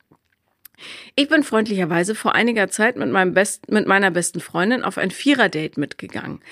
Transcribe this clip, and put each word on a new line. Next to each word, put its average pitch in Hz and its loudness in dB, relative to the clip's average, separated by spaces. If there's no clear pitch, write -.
Ich 277 2
bin - 4
freundlicherweise 196 0
vor - -2
einiger 220 2
Zeit 226 0
mit 135 -2
meinem 185 2
best-, - 0
mit 208 2
meiner 196 4
besten 175 -4
Freundin 202 -2
auf - -6
ein 185 -2
Vierer-Date 190 0
mitgegangen. - -8